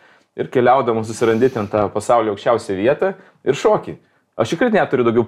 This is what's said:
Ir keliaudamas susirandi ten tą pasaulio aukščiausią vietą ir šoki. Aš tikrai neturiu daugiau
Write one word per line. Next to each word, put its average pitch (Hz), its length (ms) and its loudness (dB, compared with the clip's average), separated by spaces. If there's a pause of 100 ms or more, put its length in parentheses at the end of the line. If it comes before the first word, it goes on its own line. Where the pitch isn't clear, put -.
(360)
Ir - 120 -6
keliaudamas 120 580 2
susirandi 113 460 0
ten 107 140 -4
tą 104 240 0
pasaulio 110 440 0
aukščiausią 104 420 -2
vietą 147 380 0 (300)
ir 135 100 0
šoki. 202 420 0 (420)
Aš 113 120 -2
tikrai 233 200 0
neturiu 147 340 2
daugiau 117 240 2